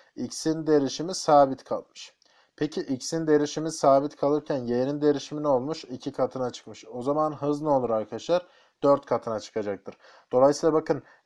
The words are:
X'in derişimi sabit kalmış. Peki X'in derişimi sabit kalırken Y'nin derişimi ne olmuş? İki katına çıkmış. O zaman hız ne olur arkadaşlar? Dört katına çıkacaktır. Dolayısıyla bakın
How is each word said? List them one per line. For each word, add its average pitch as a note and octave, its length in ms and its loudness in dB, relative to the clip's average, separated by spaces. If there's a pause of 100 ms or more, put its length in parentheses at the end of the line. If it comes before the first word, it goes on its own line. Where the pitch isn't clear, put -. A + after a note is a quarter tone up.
(160)
X'in D#3 500 -4
derişimi D3+ 480 0
sabit C#3 500 4
kalmış. - 500 -10 (420)
Peki D#3 240 -4
X'in D#3+ 460 -4
derişimi D3+ 460 0
sabit C#3+ 440 2
kalırken D3 400 -2
Y'nin B2+ 460 -2
derişimi D3 400 0
ne D3+ 60 -2
olmuş? C#3 360 -2
İki B2+ 280 -10
katına B2+ 380 -4
çıkmış. - 420 -18
O B2 100 -10
zaman D3+ 300 0
hız D3 300 -4
ne D#3 60 -2
olur C3 220 2
arkadaşlar? A#2 560 -2 (360)
Dört C#3 240 4
katına A2+ 340 -2
çıkacaktır. G2+ 560 -8 (360)
Dolayısıyla D3 400 4
bakın D#3 300 0 (240)